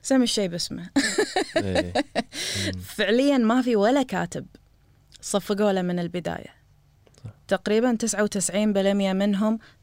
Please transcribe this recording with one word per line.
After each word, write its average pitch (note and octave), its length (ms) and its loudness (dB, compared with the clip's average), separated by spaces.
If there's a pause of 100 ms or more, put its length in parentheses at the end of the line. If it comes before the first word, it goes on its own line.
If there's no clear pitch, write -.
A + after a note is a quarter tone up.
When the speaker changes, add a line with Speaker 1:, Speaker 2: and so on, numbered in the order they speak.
Speaker 1:
سم C4 220 4
الشيء G#3+ 240 0
باسمه. F3 420 -8
<laughs> - 680 0
Speaker 2:
إيه. F#2 360 -2 (720)
مم. F#2+ 160 -6
Speaker 1:
فعليا A#3+ 560 2
ما A#3 240 4
في A#3+ 140 2
ولا A#3+ 280 4
كاتب E3+ 420 -6 (760)
صفقوا G3+ 500 0
له F#3+ 100 0
من F3+ 180 -2
البداية. E3+ 560 -8 (720)
Speaker 2:
صح. A2 60 -14 (160)
Speaker 1:
تقريبا A3 480 2
تسعة G#3+ 280 -2
وتسعين G#3 500 0
بالمية G3 400 2
منهم G#3 460 2 (240)